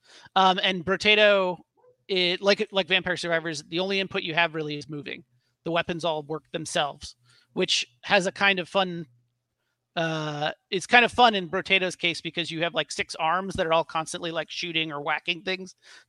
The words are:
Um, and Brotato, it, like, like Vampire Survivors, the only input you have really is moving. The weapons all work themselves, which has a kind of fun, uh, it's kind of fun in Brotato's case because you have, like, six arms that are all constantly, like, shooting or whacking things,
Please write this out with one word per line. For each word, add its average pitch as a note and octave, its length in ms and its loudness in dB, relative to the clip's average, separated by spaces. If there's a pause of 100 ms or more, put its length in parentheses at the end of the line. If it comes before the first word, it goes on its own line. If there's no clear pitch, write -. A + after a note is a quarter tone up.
(340)
Um, F#3+ 280 4
and F#3+ 220 0
Brotato, G3 720 4 (500)
it, F3+ 340 0
like, G3+ 300 2
like F#3+ 160 0
Vampire F3+ 280 0
Survivors, E3 520 -2
the E3 120 -4
only G3 200 -2
input F#3+ 220 -4
you D#3+ 120 -6
have E3 200 2
really D3+ 220 -6
is D3 120 -12
moving. - 360 -10 (400)
The E3+ 80 -6
weapons E3+ 320 -2
all D#3 180 -2
work D3 300 -10
themselves, D3+ 640 -4 (360)
which - 340 -2 (160)
has F#3+ 240 4
a F#3+ 60 -4
kind G3 260 2
of E3 100 -6
fun, F3+ 380 -2 (920)
uh, D#3 540 -4 (200)
it's F#3 160 -4
kind A#3+ 180 8
of - 80 0
fun A#3 220 6
in F#3 140 -4
Brotato's F#3 480 0
case E3+ 240 -4
because D#3+ 300 -6
you D#3+ 120 -6
have, E3+ 120 -2
like, D#3 180 -2
six - 220 -6
arms F3 400 -2
that F3+ 120 0
are D#3+ 60 0
all E3 120 4
constantly, E3 480 -6
like, D#3+ 180 -6
shooting D#3+ 420 -4
or D3 80 -8
whacking D#3+ 420 -4
things, F#3 340 -6 (320)